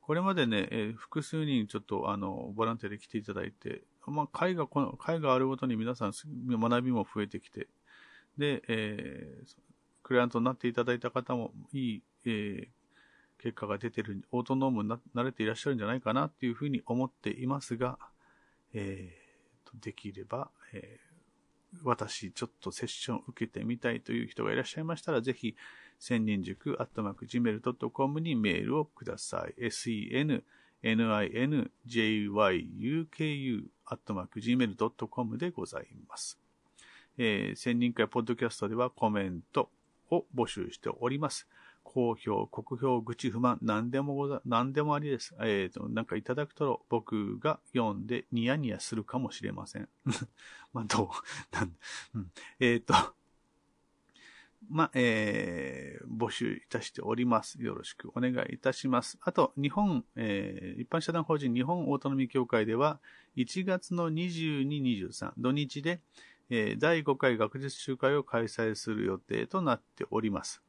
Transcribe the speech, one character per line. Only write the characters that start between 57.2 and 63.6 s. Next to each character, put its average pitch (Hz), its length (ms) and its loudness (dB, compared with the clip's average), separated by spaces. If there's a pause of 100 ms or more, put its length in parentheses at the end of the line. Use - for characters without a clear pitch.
ま 113 160 6
す。 - 200 -12
よ 110 140 -2
ろ - 100 -10
し - 80 -12
く - 160 -14
お - 100 -4
願 127 120 2 (180)
い - 40 -6
い - 40 -10
た 131 160 2
し - 160 -2
ま 123 120 4
す。 - 200 -10
あ 175 100 0
と、 - 240 4
日 139 140 0
本、 180 340 2 (120)
え 98 640 -4
ー、 113 40 -6
一 120 80 -8
般 - 100 2
社 - 140 -4
団 165 100 2
法 156 140 2
人 135 160 0
日 123 100 2
本 156 260 0
オ 139 60 2
ー - 40 0
ト 143 100 -2
ノ 139 60 0
ミ 135 100 2
ー - 20 -6
協 127 180 2
会 113 200 4
で 110 100 2
は、 147 240 4 (360)
一 127 280 0